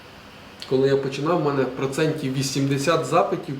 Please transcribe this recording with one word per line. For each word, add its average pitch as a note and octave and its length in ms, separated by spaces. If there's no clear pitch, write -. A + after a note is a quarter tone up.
коли C3+ 180
я C3+ 100
починав, D3 440
в D3 40
мене C#3 180
процентів C3+ 720
вісімдесят C#3 720
запитів D3 540